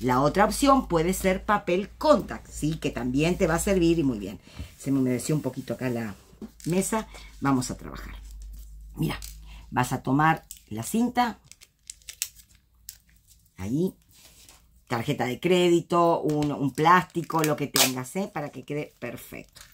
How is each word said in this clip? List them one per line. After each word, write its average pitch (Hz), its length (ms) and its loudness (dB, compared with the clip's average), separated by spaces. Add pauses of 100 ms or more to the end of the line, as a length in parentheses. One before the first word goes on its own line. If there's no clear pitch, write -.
La 127 180 2
otra 147 240 4
opción 262 460 4
puede 170 240 2
ser 190 320 0
papel 202 520 0
contact, 220 500 2
¿sí? 156 320 -4
Que 143 100 -2
también 135 480 0
te 165 100 2
va 160 80 2
a 160 40 0
servir 170 400 4
y 156 40 2
muy 120 160 0
bien. 98 220 -12 (360)
Se 135 140 -4
me 139 80 2
humedeció 127 340 0
un 147 80 0
poquito 127 340 -6
acá 127 140 -4
la 117 240 -4 (520)
mesa. 190 420 0 (320)
Vamos 131 320 0
a - 60 -10
trabajar. - 440 -14 (760)
Mira, 151 220 -2 (540)
vas 123 220 0
a - 100 -4
tomar 151 400 2 (240)
la 110 160 -8
cinta. 240 560 0 (2250)
Ahí. 139 360 -2 (920)
Tarjeta 120 380 -2
de 123 140 -4
crédito, 175 840 4
un, 147 300 0
un 135 220 -2
plástico, 165 680 2
lo 151 120 0
que 143 100 -4
tengas, 127 500 -6
¿eh? 196 160 -6
Para 147 200 -8
que 131 140 -16
quede 147 340 -10
perfecto. - 600 -14 (120)